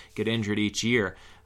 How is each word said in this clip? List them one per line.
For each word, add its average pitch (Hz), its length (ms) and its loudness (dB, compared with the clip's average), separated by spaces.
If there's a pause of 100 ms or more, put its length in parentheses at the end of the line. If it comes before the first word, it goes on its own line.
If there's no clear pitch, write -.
(140)
get 107 140 -2
injured 104 320 0
each 104 240 0
year. 110 320 0 (300)